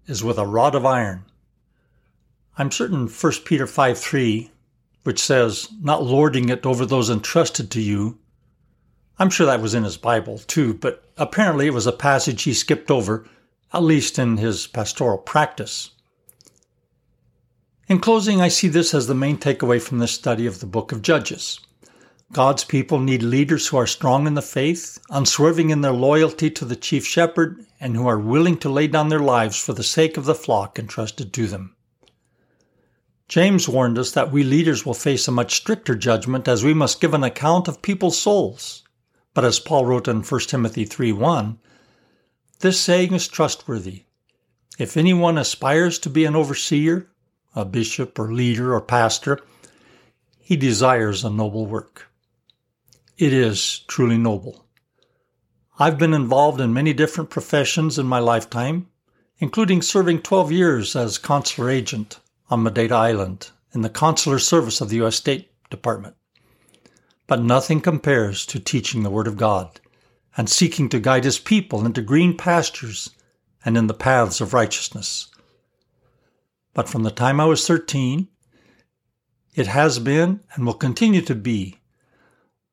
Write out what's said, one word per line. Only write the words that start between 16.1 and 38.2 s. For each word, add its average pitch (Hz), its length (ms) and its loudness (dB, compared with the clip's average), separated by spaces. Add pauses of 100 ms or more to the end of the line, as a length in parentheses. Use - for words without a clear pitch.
In 190 100 4
closing, 214 420 2
I 175 80 4
see 180 200 2
this 165 260 2
as 123 140 0
the 131 80 0
main 139 200 0
takeaway 120 460 0
from - 160 -6
this 117 140 0
study 117 340 -2
of 104 140 -6
the 107 60 -12
book 107 260 -4
of 110 100 -8
Judges. - 560 -4 (720)
God's 139 320 2
people 139 360 0
need 131 220 0
leaders 135 440 0
who 147 100 -2
are 120 100 2
strong 139 420 0
in 147 60 -2
the 143 80 -2
faith, 160 560 -4 (120)
unswerving 156 600 2
in 147 100 0
their 139 120 2
loyalty 156 580 2
to 156 140 -10
the 120 120 -6
chief - 280 -4
shepherd, 170 600 0 (140)
and 123 160 -4
who 123 100 0
are 113 120 2
willing 151 400 2
to 147 120 -4
lay 147 160 0
down 151 220 0
their 156 100 2
lives 143 380 2
for - 160 -6
the 110 100 -6
sake 160 340 0
of 143 80 -8
the 143 120 0
flock 101 420 -4
entrusted 107 540 -10
to 113 160 -4
them. 95 260 -12 (1500)
James 185 400 2
warned 120 300 0
us 123 140 -4
that 139 200 0
we 143 100 2
leaders 143 420 2
will 123 100 -4
face 135 320 -2
a 131 60 -2
much 123 220 -2
stricter 214 400 -2
judgment, 120 520 -2
as 120 160 2
we 147 120 4
must 147 260 0
give 151 140 2
an 143 100 2
account 160 440 0
of - 140 -8
people's 190 360 0
souls. 175 640 -2 (500)